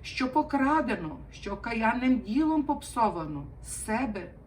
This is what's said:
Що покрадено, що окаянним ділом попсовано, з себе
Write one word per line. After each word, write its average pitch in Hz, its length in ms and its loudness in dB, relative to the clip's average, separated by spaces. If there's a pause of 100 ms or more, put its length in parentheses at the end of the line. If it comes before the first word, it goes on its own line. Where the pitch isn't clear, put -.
Що - 300 -2
покрадено, 262 840 2 (140)
що - 220 -8
окаянним 233 680 2
ділом 302 440 2
попсовано, 170 800 -2 (200)
з - 220 -10
себе 214 460 -2 (160)